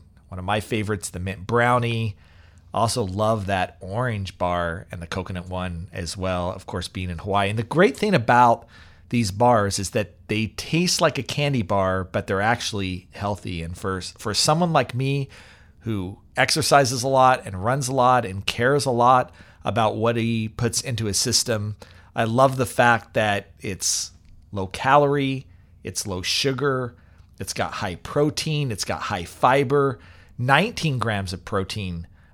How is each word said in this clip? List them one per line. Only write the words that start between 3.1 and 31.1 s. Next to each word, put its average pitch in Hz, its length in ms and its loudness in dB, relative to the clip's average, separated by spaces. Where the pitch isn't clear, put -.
that 92 340 -2
orange 104 600 -6
bar 87 520 -2
and 85 120 -10
the - 20 -10
coconut 90 420 -8
one 90 460 -6
as 92 240 -8
well, 92 340 -2
of - 140 -12
course, 87 220 -6
being 92 240 -6
in 82 80 -8
Hawaii. 98 280 0
And 107 120 -2
the 113 40 -2
great 180 320 2
thing 202 200 0
about 120 500 6
these 120 200 0
bars 104 480 4
is 98 140 -6
that 107 240 -2
they 107 180 0
taste - 520 -2
like 160 200 2
a 117 40 -6
candy 143 380 -2
bar, 95 420 0
but 101 220 -4
they're 98 160 0
actually 101 680 -2
healthy. 98 500 -6
And 85 160 -10
for, 95 240 -6
for - 320 -8
someone 165 400 2
like 131 220 0
me 135 340 -2
who 101 360 -6
exercises 135 680 2
a 135 40 -2
lot 131 380 4
and 95 180 -8
runs 127 240 0
a 131 60 -4
lot 123 320 4
and 95 180 -8
cares 135 440 2
a - 20 0
lot 123 420 4
about 107 300 2
what 113 220 0
he 113 320 -2
puts 117 320 -2
into 117 240 -4
his 98 120 -2
system, 107 600 -2
I 117 120 0
love 131 320 4
the 127 80 0
fact 120 480 2
that 104 380 0
it's - 500 -6
low 98 160 -4
calorie, 139 800 2
it's - 200 -6
low 92 160 -4
sugar, 131 760 -2
it's - 140 -10
got 92 220 -4
high 92 200 -4
protein, 147 800 -2
it's - 100 -6
got 85 200 -6
high 92 200 -4
fiber, 135 760 2
nineteen 139 600 2
grams 101 320 -2